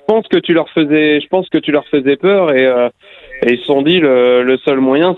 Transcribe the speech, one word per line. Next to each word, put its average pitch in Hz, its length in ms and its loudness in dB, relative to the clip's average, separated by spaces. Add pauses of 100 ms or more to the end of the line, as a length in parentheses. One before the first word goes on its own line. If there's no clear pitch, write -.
pense 220 220 -2
que 185 120 -2
tu 170 140 -2
leur 160 180 -2
faisais, 151 500 0
je - 60 -12
pense 180 220 -2
que - 80 -2
tu 147 140 -4
leur 143 160 -2
faisais 139 300 0
peur 185 360 0
et, 131 140 2
euh... 123 220 0 (560)
Et 120 80 2
ils 120 60 -2
se - 60 -16
sont 139 160 0
dit 170 200 0
le, 123 420 2
le 131 140 0
seul 139 220 -2
moyen 147 380 0